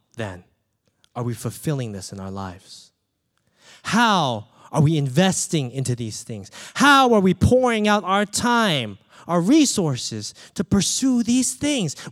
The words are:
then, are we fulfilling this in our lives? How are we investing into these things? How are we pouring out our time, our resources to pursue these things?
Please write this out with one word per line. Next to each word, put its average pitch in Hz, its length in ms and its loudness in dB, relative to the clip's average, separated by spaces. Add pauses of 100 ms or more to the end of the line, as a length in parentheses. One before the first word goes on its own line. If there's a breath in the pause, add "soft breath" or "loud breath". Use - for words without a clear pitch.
(160)
then, 95 280 -10 (720)
are 123 80 -8
we 120 120 -6
fulfilling 123 580 -6
this 95 180 -14
in 98 80 -12
our 95 120 -10
lives? 95 600 -14 (920 soft breath)
How 175 640 0 (240 soft breath)
are 143 80 2
we 156 160 4
investing 143 760 0
into 127 220 -4
these 113 280 -10
things? 101 280 -14 (240 loud breath)
How 269 380 6
are 214 80 6
we 185 140 4
pouring 240 520 2
out 208 160 2
our 196 220 0
time, 196 760 0 (300 soft breath)
our 170 140 2
resources 170 920 0 (220 loud breath)
to 190 100 -4
pursue 240 580 0
these 240 320 0
things? 269 420 -4 (140 loud breath)